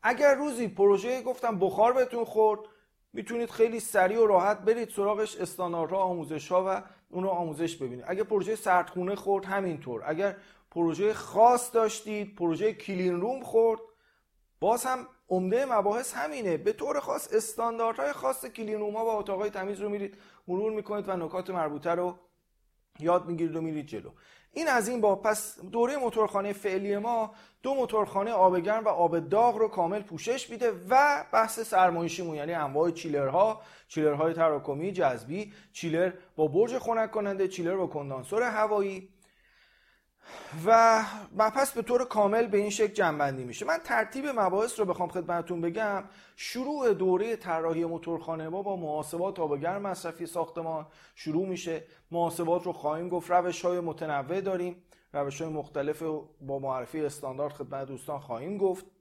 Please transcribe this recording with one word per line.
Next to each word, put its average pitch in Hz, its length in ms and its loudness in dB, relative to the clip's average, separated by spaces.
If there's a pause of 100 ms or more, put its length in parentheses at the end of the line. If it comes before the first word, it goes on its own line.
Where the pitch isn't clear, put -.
اگر 269 320 6
روزی 254 340 -2
پروژه 202 540 4
گفتم 233 360 -2
بخار 196 340 4
بهتون 247 320 0
خورد، 214 360 4 (520)
می‌تونید 233 380 -6
خیلی 226 300 2
سریع 202 400 2
و 226 60 8
راحت 202 320 6
برید 220 300 2
سراغش، 208 480 -2
استانداردها، 175 640 -4
آموزش‌ها 175 680 0
و 190 140 -2 (280)
اون 180 140 -4
رو 196 60 0
آموزش 165 460 -2
ببینید. 123 320 -8
اگه 190 160 -2
پروژه 214 320 0
سردخونه 180 580 0
خورد 196 300 0
همینطور. 165 600 -4
اگر 185 300 -2 (340)
پروژه 170 440 2
خاص 233 600 6
داشتید، 214 640 0
پروژه 175 360 0
کلین 180 480 -2
روم 247 220 -4
خورد، 226 380 4 (800)
باز 226 240 2
هم 254 220 -2 (220)
عمده 185 360 0 (140)
مباحث 208 360 0
همینه. 247 420 -2
به 147 160 0
طور 302 280 -2
خاص 285 340 -6
استانداردهای 226 800 -2
خاص 262 320 -4
کلین 214 360 -6
روم 208 160 -4
ها 226 80 -2
و 226 40 2
اتاقهای 208 420 -2
تمیز 196 300 -6
رو 208 80 -4
می‌رید 202 280 -6 (320)
مرور 202 240 -2
می‌کنید 208 360 -6
و 190 80 -2
نکات 175 340 -6
مربوطه 160 400 -2
رو 180 280 -2 (800)
یاد 170 280 2
می‌گیرید 165 300 -2
و 165 40 -2
می‌رید 156 260 -6
جلو. 104 240 -12 (420)
این 320 160 -4
از 233 200 2
این 247 120 -2
باب. 202 220 2
پس 214 380 -2 (120)
دوره 240 240 2
موتورخانه 214 560 0
فعلی 202 460 -2
ما 220 360 -2 (280)
دو 269 120 0
موتورخانه 220 580 0
آب 185 260 6
گرم 214 260 0
و 214 40 4
آب 170 400 2
داغ 220 280 4
رو 220 120 2
کامل 190 340 0
پوشش 220 480 -6
می‌ده 226 220 0 (160)
و 285 440 6
بحث 220 280 2
سرمایشیمون، 170 760 2
یعنی 151 160 -4
انواع 151 380 0
چیلرها، 165 720 2 (260)
چیلرهای 156 460 2
تراکمی، 156 580 0
جذبی، 160 600 -2 (200)
چیلر 170 400 -2 (240)
با 156 120 2
برج 226 300 2
خنک 226 320 0
کننده، 196 380 -2
چیلر 180 280 -2
با 180 100 0
کندانسور 143 560 -4
هوایی 208 680 0 (1600)
و 226 360 8 (340)
مبحث 220 360 2
به 233 100 -4
طور 247 220 2
کامل 214 420 2
به 202 120 2
این 208 120 0
شکل 208 220 0
جنبندی 147 520 0
می‌شه. 120 220 -8
من 320 180 0
ترتیب 240 420 -2
مباحث 220 520 0
رو 214 60 2
بخوام 180 240 -2
خدمتتون 170 520 -4
بگم، 196 440 -2 (320)
شروع 262 580 0
دوره 185 420 2
طراحی 165 480 -2
موتورخانه 165 640 -6
ما 185 140 -6
با 196 140 -4
محاسبات 170 640 -4
آب 147 200 0
گرم 185 220 -2
مصرفی 175 440 -6
ساختمان 160 600 -6 (280)
شروع 165 320 -2
می‌شه. 170 380 -6 (260)
محاسبات 170 560 0
رو 175 60 -4
خواهیم 160 360 -4
گفت، 175 220 -4
روش‌های 180 500 2
متنوع 156 600 -4
داریم، 180 420 -6 (300)
روش‌های 143 380 -4
مختلف 151 520 -6
رو 156 260 -6 (120)
با 139 180 -6
معرفی 135 460 -4
استاندارد 143 480 -6
خدمت 135 340 -8
دوستان 139 340 -10
خواهیم 143 380 -8
گفت. 185 280 0 (140)